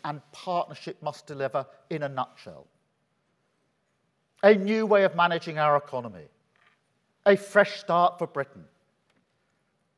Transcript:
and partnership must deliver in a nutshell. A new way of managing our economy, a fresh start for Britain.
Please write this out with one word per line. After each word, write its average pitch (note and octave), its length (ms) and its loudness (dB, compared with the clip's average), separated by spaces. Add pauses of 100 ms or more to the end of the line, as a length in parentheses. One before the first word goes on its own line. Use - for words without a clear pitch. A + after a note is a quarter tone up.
and D3 160 -8 (120)
partnership F3 680 -8
must D3+ 240 -10
deliver C#3 400 -6 (220)
in D#3 140 -6
a C#3+ 60 -6
nutshell. B2+ 580 -10 (1800)
A G#3 120 8
new G#3+ 300 0
way G3+ 200 4
of F#3 100 0
managing E3+ 440 -2
our D3+ 180 2
economy, A2+ 500 -8 (960)
a G3+ 100 6
fresh G3+ 460 2
start F3 380 2
for E3+ 80 -4
Britain. C3+ 380 -10 (1300)